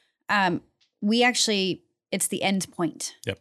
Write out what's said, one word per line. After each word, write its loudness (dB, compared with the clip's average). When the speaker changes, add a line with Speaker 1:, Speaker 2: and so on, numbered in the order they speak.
Speaker 1:
um, 2
we 2
actually, 0
it's -2
the -6
end -2
point. -6
Speaker 2:
Yep. -6